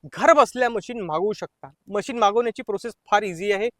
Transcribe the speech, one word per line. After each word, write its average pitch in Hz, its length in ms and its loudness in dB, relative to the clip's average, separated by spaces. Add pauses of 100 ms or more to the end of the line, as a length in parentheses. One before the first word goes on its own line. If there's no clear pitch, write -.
घर 233 280 4
बसल्या 247 360 4
मशीन 233 320 -8
मागवू 180 320 -4
शकता. - 360 -16 (180)
मशीन 208 300 -6
मागवण्याची 226 440 2
प्रोसेस 233 320 -6 (180)
फार 208 100 4
इझी 196 300 -4
आहे. 202 180 0 (100)